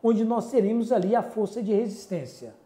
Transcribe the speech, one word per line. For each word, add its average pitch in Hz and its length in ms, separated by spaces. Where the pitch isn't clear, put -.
onde 226 220
nós 226 260
teríamos 226 400
ali 208 240
a 233 80
força 220 400
de 202 120
resistência. 170 800